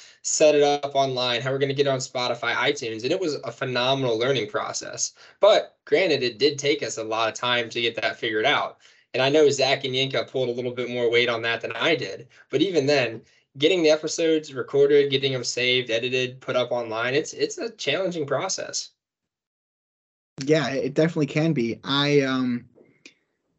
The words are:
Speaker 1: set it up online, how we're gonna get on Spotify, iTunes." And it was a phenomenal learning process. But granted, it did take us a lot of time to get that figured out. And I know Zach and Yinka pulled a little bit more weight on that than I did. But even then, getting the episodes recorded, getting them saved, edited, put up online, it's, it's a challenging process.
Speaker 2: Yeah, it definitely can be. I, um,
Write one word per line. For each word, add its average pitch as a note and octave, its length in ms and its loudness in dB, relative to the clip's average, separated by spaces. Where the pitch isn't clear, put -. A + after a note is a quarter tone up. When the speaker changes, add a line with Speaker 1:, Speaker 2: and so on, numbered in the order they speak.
Speaker 1:
set D3+ 320 4
it D3 80 6
up C#3+ 320 2
online, B2 460 0
how C3 100 -4
we're C3+ 80 0
gonna C3+ 160 0
get C#3 140 2
on C3 100 2
Spotify, B2 560 -4
iTunes." A#2+ 480 -2
And B2+ 80 -2
it F3+ 80 0
was E3 240 -4
a A#2+ 80 -10
phenomenal B2+ 680 -2
learning A#2+ 320 0
process. - 640 -8
But G3 440 4
granted, D#3 380 2
it A#2 160 -4
did C#3 200 2
take C#3 260 -2
us A2+ 140 -8
a A2+ 60 -8
lot A2 240 -2
of A2 60 -4
time A#2+ 360 -2
to A#2 100 -6
get A#2 160 -2
that G#2+ 200 -4
figured A2 300 -2
out. A#2+ 320 -2
And B2+ 80 0
I C3+ 80 2
know D3+ 180 6
Zach C3 360 0
and B2+ 100 -4
Yinka C3 360 -2
pulled B2+ 200 -2
a - 20 -2
little B2 180 -6
bit A#2+ 200 -6
more A#2+ 200 0
weight A#2+ 200 2
on A2+ 100 -2
that A#2 220 -4
than - 100 -6
I C3+ 240 0
did. G2+ 320 -10
But C3+ 100 4
even E3 240 2
then, B2 380 0
getting E3 260 2
the D#3 60 6
episodes D#3 640 2
recorded, C#3+ 580 4
getting C3+ 220 0
them B2+ 100 -4
saved, B2 480 0
edited, B2+ 520 -2
put B2+ 140 -4
up A#2+ 140 0
online, A#2+ 440 -2
it's, - 180 -2
it's - 240 -4
a D4 140 -6
challenging E3+ 560 -4
process. - 640 -6
Speaker 2:
Yeah, D3 240 2
it C3 260 -6
definitely D#3+ 320 0
can D#3+ 280 0
be. A#2 280 -2
I, C#3+ 380 2
um, B2+ 460 -2